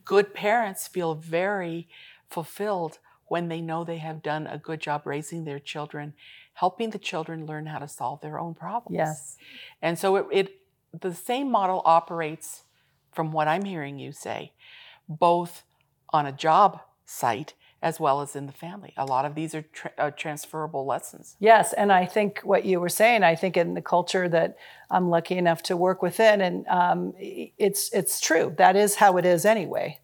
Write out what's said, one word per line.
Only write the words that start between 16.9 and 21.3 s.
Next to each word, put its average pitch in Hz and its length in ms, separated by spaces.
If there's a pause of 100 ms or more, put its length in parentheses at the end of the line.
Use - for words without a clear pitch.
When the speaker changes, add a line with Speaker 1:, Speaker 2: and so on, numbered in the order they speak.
Speaker 1:
site 120 480 (300)
as 160 160
well 143 220
as 143 160
in 139 100
the 139 60
family. 180 440
A - 80
lot 135 200
of 147 100
these 160 220
are 156 60 (100)
tra-, - 260
uh, 143 140
transferable 151 760
lessons. - 540